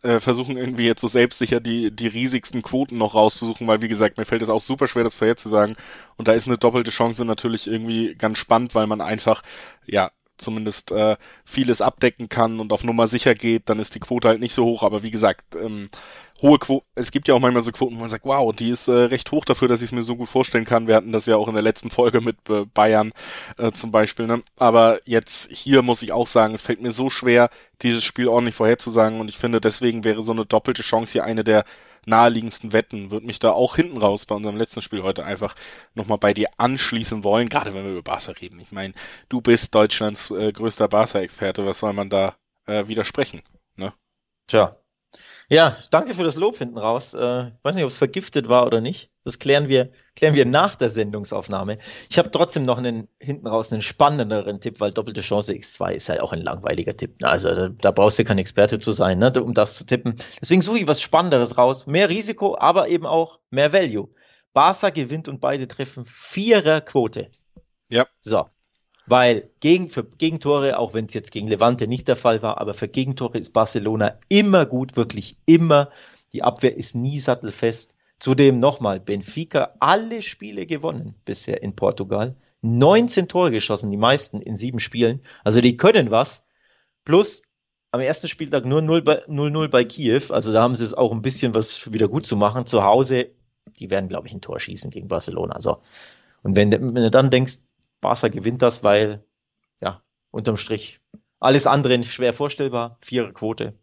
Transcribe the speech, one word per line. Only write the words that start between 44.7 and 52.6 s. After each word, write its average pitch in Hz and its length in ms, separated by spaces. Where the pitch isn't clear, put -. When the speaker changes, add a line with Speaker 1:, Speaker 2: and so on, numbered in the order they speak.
Speaker 2:
Ja, 151 280
danke 220 240
für 175 100
das 151 120
Lob 208 200
hinten 120 220
raus. 113 340
Äh, 123 360
ich 113 160
weiß 151 100
nicht, 175 100
ob's 123 140
vergiftet 139 500
war 123 180
oder 117 140
nicht. 127 300
Das - 160
klären 143 300
wir, 127 220
klären 156 180
wir 139 120
nach 156 300
der 120 120
Sendungsaufnahme. 104 880
Ich - 100
hab - 140
trotzdem 139 320